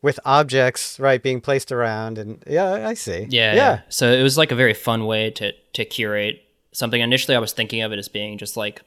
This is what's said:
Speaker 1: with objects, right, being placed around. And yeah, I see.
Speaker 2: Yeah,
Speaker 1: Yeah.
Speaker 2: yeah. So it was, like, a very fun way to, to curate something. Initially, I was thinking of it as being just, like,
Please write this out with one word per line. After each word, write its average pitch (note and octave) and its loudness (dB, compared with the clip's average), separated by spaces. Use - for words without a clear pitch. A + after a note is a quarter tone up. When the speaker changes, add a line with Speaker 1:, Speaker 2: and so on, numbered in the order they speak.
Speaker 1:
with C#3+ 2
objects, C3+ 2
right, C3+ 2
being B2+ -2
placed C3+ -2
around. A2+ -4
And G#2+ -12
yeah, F#3+ -2
I A3+ -4
see. G2 -8
Speaker 2:
Yeah, A2+ 4
Speaker 1:
Yeah. - 4
Speaker 2:
yeah. A3+ 4
So A#2+ 2
it B2+ 4
was, C3+ 2
like, D#3 4
a B2+ -2
very A#2+ 4
fun A2+ -2
way A2 -2
to, G#2+ -6
to A#2 -4
curate G#2 -4
something. A#2+ -2
Initially, B2+ 2
I A#2+ 4
was A2 -4
thinking A2+ -4
of A2 -4
it G#2+ -6
as G2 -12
being G#2 -8
just, G2+ -12
like, G#2 -8